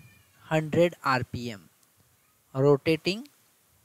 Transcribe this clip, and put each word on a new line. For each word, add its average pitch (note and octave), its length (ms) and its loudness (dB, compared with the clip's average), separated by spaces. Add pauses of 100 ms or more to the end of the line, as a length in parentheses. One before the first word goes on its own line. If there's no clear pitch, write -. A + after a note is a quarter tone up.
(460)
hundred D#3+ 500 0 (100)
आरपीएम, B2 540 -4 (960)
rotating D#3+ 720 0 (580)